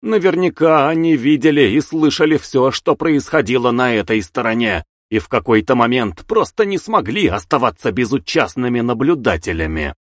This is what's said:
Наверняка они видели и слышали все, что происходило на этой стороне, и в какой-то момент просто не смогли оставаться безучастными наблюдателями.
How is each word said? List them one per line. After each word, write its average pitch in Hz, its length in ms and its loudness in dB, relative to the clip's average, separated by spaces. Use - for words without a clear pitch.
Наверняка 170 880 2
они 165 260 2
видели 143 540 4
и 147 120 2
слышали 156 560 0
все, 131 340 0
что - 240 -2
происходило 131 760 0
на 123 220 0
этой 110 300 0
стороне, 113 640 -2
и 110 100 0
в - 100 -12
какой-то 117 460 0
момент 120 500 0
просто 220 400 0
не 196 120 -4
смогли 185 500 -2
оставаться 113 640 -2
безучастными 123 920 -2
наблюдателями. 92 1120 -2